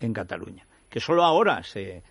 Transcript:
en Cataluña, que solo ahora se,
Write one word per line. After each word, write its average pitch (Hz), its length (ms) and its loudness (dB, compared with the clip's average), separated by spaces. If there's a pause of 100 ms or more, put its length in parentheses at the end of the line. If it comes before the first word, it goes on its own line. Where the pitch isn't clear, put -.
en 117 100 -4
Cataluña, 95 540 -10 (240)
que - 100 -8
solo 170 240 4
ahora 160 400 4
se, 92 480 -12